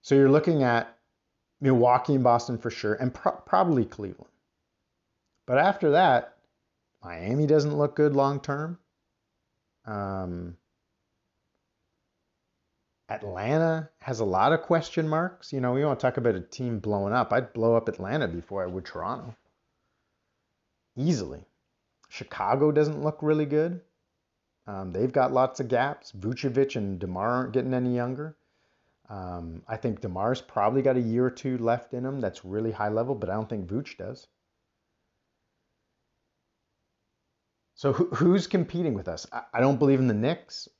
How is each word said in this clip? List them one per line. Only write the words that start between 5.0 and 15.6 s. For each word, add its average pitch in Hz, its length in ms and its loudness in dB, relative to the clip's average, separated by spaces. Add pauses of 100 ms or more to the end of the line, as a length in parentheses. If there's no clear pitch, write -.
But 123 120 2
after 175 340 4
that, 156 440 4 (680)
Miami 95 440 -2
doesn't 147 300 4
look 147 180 0
good 151 200 4
long 139 240 2
term. 151 380 -6 (1080)
Um, 92 720 -8 (2500)
Atlanta 123 800 -2 (100)
has 120 200 -8
a 113 60 0
lot 101 280 4
of 160 80 0
question 165 460 0
marks. 170 440 -4
You 135 100 -4